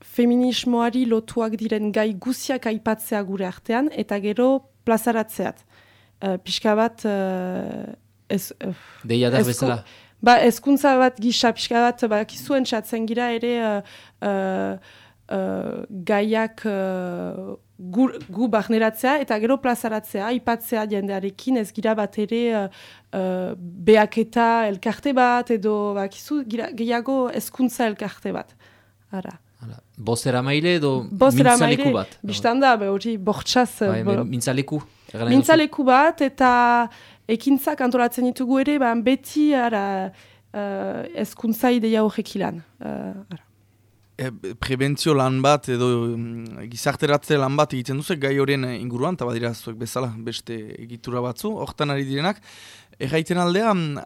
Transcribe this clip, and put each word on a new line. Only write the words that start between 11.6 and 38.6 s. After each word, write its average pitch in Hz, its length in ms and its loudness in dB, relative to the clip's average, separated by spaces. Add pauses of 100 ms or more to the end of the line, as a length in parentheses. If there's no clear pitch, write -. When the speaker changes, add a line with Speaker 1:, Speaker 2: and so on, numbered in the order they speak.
Speaker 1:
bat, 240 280 2
ba, 214 160 0
kizu - 300 -6
entzatzen 226 520 -2
gira 240 260 -2
ere, 240 260 -2
eh, 208 240 -2 (400)
eh, 190 540 -2 (520)
eh, 190 640 -4
gaiak, 214 720 -2
eh, 185 920 -6 (220)
gu, 190 300 2 (220)
gu 220 180 0
barneratzea 220 720 0
eta 233 200 -2
gero 240 160 0
plazaratzea, 220 680 -4
aipatzea 233 600 -4
jendearekin, 196 720 -4
ez 214 160 -2
gira 220 240 0
bat 202 220 -2
ere, 226 240 0 (100)
eh, 202 160 0 (440)
eh, 185 440 -4
beaketa 214 1120 4
elkarte 214 440 -2
bat, 247 380 4
edo, 208 440 0
ba, 196 120 -4
kizu, 285 400 -6
gira, 226 240 -6
gehiago 240 640 -2
hezkuntza 240 560 -2
elkarte 202 440 -6
bat. - 220 -10 (560)
Ara. 185 300 -10 (200)
Speaker 2:
Hala. 117 180 -16 (180)
Bozeramaile 135 800 0
edo 135 340 0
Speaker 1:
Bozeramaile, 247 680 6
Speaker 2:
mintzaleku 277 180 2
bat? 196 280 -4
Speaker 1:
bistan 233 380 0
da, 254 160 6
be, 202 100 0
hori 202 320 -2
bortxaz, 220 600 0
Speaker 2:
Bai, 190 240 0
Speaker 1:
bo- 202 120 2
Speaker 2:
be-, - 80 0
mintzaleku, 139 560 -2 (320)
erran 113 140 -4
nahi 240 80 6
duzu? - 20 8
Speaker 1:
Mintzaleku 302 480 4
bat, 285 360 6
eta 240 680 4 (400)
ekintzak 269 520 0
antolatzen 247 460 2
ditugu 254 320 0
ere, 285 200 2